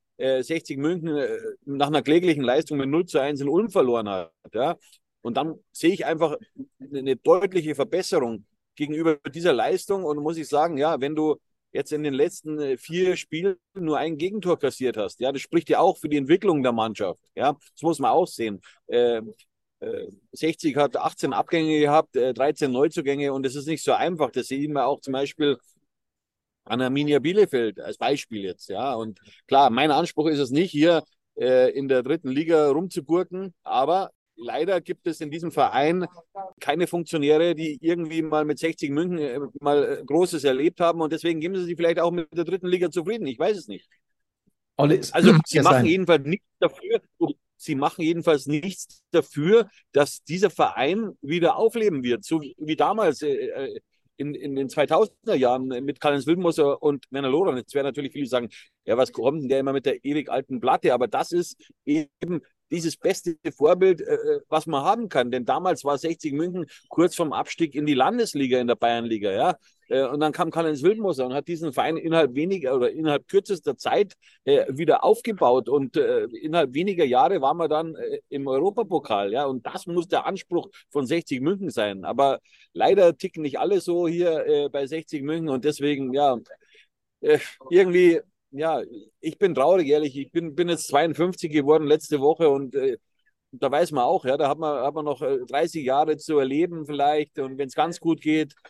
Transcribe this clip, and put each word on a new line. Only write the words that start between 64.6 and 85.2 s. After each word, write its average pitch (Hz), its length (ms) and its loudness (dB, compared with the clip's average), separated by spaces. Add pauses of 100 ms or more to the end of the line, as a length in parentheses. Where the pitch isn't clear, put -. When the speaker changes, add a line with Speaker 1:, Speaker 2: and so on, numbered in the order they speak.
Speaker 1:
man 143 160 -2
haben 208 260 0
kann. 123 220 0
Denn 123 140 -2
damals 156 400 -2
war 139 120 0
sechzig 160 360 -6
München 175 320 -4 (240)
kurz 170 260 2
vorm 156 180 -2
Abstieg 143 420 -4
in 151 100 -2
die 147 80 2
Landesliga, 139 680 2
in 120 80 0
der 117 80 2
Bayernliga, 113 560 0
ja. 139 260 0 (320)
Äh, 131 160 2
und 139 140 -4
dann 151 140 0
kam 165 180 -2
Karl-Heinz 156 320 -2
Wildmoser 185 420 0
und 127 80 -6
hat 143 140 -4
diesen 165 240 -6
Verein 123 240 -2
innerhalb 160 400 2
weniger 151 400 -2
oder 123 160 2
innerhalb 147 360 -2
kürzester 180 500 -2
Zeit, 175 380 0 (280)
äh, 135 260 4
wieder 147 340 2
aufgebaut. 143 640 2
Und, 135 260 0
äh, 120 300 2 (160)
innerhalb 156 320 0
weniger 175 320 0
Jahre 139 360 2
waren 143 160 0
wir 165 120 -2
dann, 160 260 -2
äh, 117 240 -8 (100)
im 139 180 -6
Europapokal, 135 840 0
ja. 135 140 -2
Und 131 200 -6
das - 220 -10
muss 170 200 -2
der - 180 -2
Anspruch 175 440 -6 (200)
von 139 160 -4
sechzig 139 360 -4
München 185 280 -2
sein. 104 340 -4
Aber 123 360 0 (340)
leider 170 420 4
ticken 170 280 -8
nicht 135 160 -6
alle 180 200 0
so 175 280 0
hier, 165 380 0
äh, 147 240 0
bei 139 180 -4
sechzig 156 360 -8